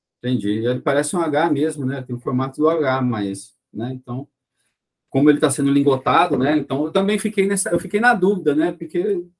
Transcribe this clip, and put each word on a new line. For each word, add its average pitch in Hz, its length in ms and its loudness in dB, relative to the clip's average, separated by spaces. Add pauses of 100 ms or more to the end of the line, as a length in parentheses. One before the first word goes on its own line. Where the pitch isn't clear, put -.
(180)
Entendi. 113 460 -2
Ele 127 140 -2
parece 147 360 0
um 175 60 2
H 160 280 2
mesmo, 147 360 -2
né? 135 160 -4
Tem 123 140 -8
o 120 40 -6
formato 127 420 -2
do 156 80 4
H, 147 320 0
mas, 104 520 -4 (200)
né? 120 180 -6
Então, 127 360 -10 (840)
como 143 200 4
ele 147 100 6
tá 147 100 2
sendo 139 220 0
lingotado, 143 680 2
né? 139 200 2
Então, 135 280 -2
eu 156 60 -6
também 196 280 0
fiquei 196 280 0
nessa, 196 220 -2
eu 180 100 0
fiquei 208 200 -4
na 240 140 4
dúvida, 175 420 0
né? 170 160 0
Porque 180 540 -4 (140)